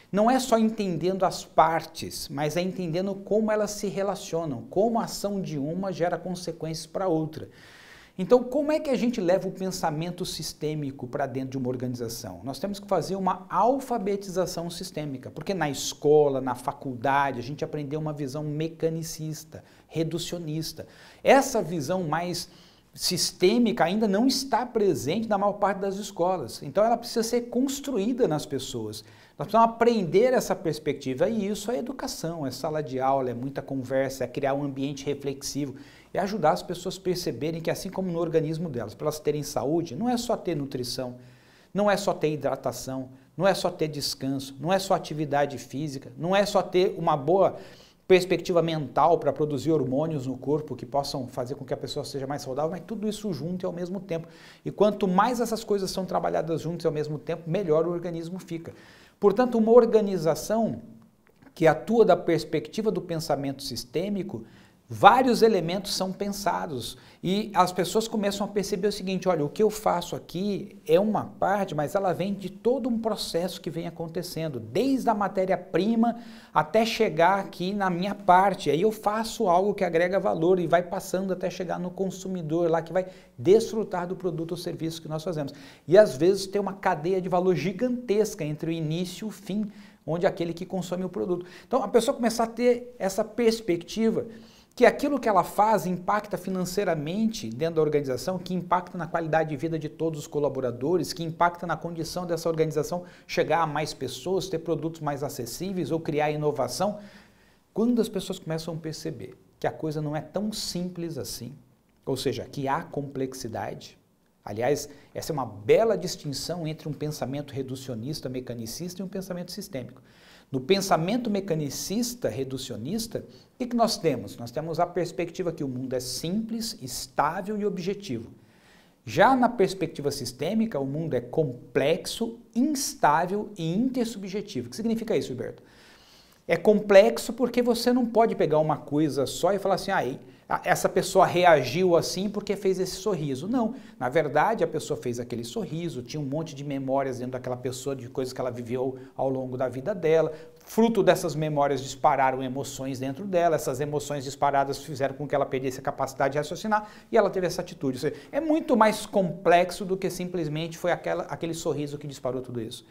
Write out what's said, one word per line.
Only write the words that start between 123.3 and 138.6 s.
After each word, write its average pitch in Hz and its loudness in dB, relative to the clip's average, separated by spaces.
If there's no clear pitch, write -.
que 240 -4
que 240 -2
nós 226 4
temos? 117 0
Nós 120 -10
temos 160 -4
a 175 4
perspectiva 170 -2
que 160 -4
o 135 -2
mundo 127 -4
é 123 -2
simples, 220 -4
estável 180 -4
e 202 -2
objetivo. 180 -4
Já 190 6
na 247 4
perspectiva 151 0
sistêmica, 185 -2
o 139 -2
mundo 143 -2
é 120 0
complexo, 156 -2
instável 208 2
e 165 -2
intersubjetivo. 214 -2
O - -16
que - -12
significa 226 0
isso, 131 -2
Gilberto? 113 -8
É 165 2
complexo 208 6
porque 247 2
você 240 2
não 247 4
pode 220 4
pegar 151 4
uma 156 2